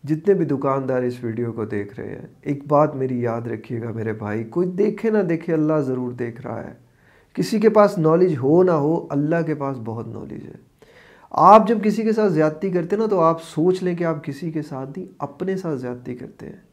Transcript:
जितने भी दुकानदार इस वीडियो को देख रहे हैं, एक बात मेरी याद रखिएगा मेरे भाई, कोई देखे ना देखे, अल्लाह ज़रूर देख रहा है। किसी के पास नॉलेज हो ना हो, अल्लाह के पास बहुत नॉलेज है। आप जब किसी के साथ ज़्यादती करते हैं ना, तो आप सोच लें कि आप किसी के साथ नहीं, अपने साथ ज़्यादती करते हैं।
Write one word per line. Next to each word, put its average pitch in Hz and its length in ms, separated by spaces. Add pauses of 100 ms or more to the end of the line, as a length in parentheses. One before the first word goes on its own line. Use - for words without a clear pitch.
जितने 160 300
भी 170 120
दुकानदार 135 580
इस 123 200
वीडियो 117 280
को 110 160
देख 101 300
रहे 107 120
हैं, - 200 (160)
एक 143 220
बात 147 280
मेरी 127 300
याद 117 220
रखिएगा 113 440
मेरे 110 240
भाई, 110 300
कोई 175 220
देखे 208 440
ना 214 120
देखे, 170 300
अल्लाह 156 280
ज़रूर 127 340
देख 120 260
रहा 117 180
है। - 180 (580)
किसी 208 240
के 220 120
पास 208 280
नॉलेज 165 380
हो 143 260
ना 185 120
हो, 151 200 (160)
अल्लाह 147 320
के 151 120
पास 139 240
बहुत 113 300
नॉलेज - 340
है। - 160 (760)
आप 190 340
जब 214 140
किसी 214 220
के 220 100
साथ 214 160
ज़्यादती 156 420
करते 175 240
हैं 214 60
ना, 220 60
तो 196 120
आप 160 220
सोच 180 420
लें 180 120
कि 170 80
आप 160 200
किसी 151 280
के 156 120
साथ 135 240
नहीं, 185 200 (140)
अपने 185 360
साथ 165 200
ज़्यादती 123 380
करते - 300
हैं। - 160 (120)